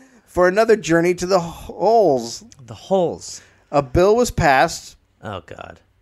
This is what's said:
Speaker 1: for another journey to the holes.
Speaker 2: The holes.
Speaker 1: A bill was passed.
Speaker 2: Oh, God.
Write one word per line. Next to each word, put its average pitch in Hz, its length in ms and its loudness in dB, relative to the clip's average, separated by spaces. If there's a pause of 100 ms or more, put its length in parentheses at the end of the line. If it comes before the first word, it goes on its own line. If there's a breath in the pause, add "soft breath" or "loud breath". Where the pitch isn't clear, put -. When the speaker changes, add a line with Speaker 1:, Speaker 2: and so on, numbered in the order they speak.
(240 soft breath)
Speaker 1:
for 180 240 0
another 220 260 2
journey 170 400 0
to 180 120 -8
the 185 120 2
holes. 170 1040 0 (220)
Speaker 2:
The 113 100 -18
holes. 147 680 -4 (300 soft breath)
Speaker 1:
A 143 120 0
bill 180 340 2
was 240 160 0
passed. 156 640 0 (260)
Speaker 2:
Oh, 98 240 -12
God. - 320 -20 (240)